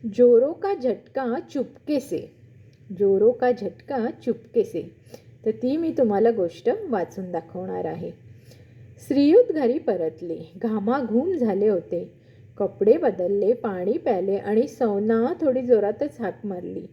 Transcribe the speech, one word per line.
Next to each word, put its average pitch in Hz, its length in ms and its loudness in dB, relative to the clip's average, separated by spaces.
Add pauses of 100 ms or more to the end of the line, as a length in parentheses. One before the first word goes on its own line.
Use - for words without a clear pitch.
(140)
"जोरो 247 380 6
का 392 220 -2
झटका 247 600 -4 (200)
चुपके 285 460 -4
से." - 340 -10 (640)
जोरो 196 320 4
का 247 200 0
झटका 240 560 -4 (180)
चुपके - 400 -2
से. 165 260 -10 (560)
तर 220 40 0
ती 254 260 -4
मी 330 220 -4
तुम्हाला 220 320 4
गोष्ट 202 400 -4 (180)
वाचून 185 440 -6
दाखवणार 180 520 -8
आहे. - 480 -10 (760)
श्रीयुत 302 440 6
घरी 277 260 0
परतले, 170 600 -4 (180)
घामाघूम 226 760 -2
झाले 214 360 0
होते. 180 440 -4 (460)
कपडे 202 380 2
बदलले, 202 560 0
पाणी 196 400 -4
प्याले 196 440 -2
आणि 220 320 0
सौना 226 720 0
थोडी 262 220 0
जोरातच 233 580 0
हाक 214 260 -8
मारली. 180 460 -10